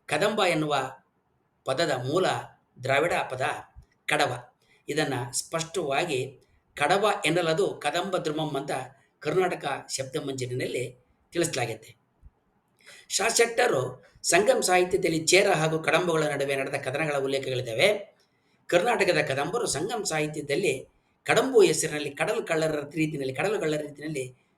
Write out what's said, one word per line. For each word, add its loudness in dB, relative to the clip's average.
ಕದಂಬ 2
ಎನ್ನುವ 2
ಪದದ 0
ಮೂಲ 0
ದ್ರಾವಿಡ 2
ಪದ -6
ಕಡವ. -2
ಇದನ್ನ -2
ಸ್ಪಷ್ಟವಾಗಿ -4
ಕಡವ 2
ಎನ್ನಲದು 2
ಕದಂಬ -2
ದ್ರುಮಂ -4
ಅಂತ -6
ಕರ್ನಾಟಕ -2
ಶಬ್ದ -8
ಮಂಜರಿನಲ್ಲಿ -6
ತಿಳಿಸಲಾಗಿದೆ. -4
ಶಾ 0
ಶೆಟ್ಟರು 0
ಸಂಗಮ್ 4
ಸಾಹಿತ್ಯದಲ್ಲಿ 2
ಚೇರ 6
ಹಾಗೂ 2
ಕಡಂಬುಗಳ 2
ನಡುವೆ 0
ನಡೆದ -4
ಕದನಗಳ -4
ಉಲ್ಲೇಖಗಳಿದ್ದಾವೆ. 0
ಕರ್ನಾಟಕದ 2
ಕದಂಬರು -2
ಸಂಗಮ್ -4
ಸಾಹಿತ್ಯದಲ್ಲಿ -2
ಕಡಂಬು 4
ಹೆಸರಿನಲ್ಲಿ 2
ಕಡಲು -2
ಕಳ್ಳರ -2
ರೀತಿಯಲ್ಲಿ, -2
ಕಡಲು -2
ಕಳ್ಳರ -2
ರೀತಿಯಲ್ಲಿ -10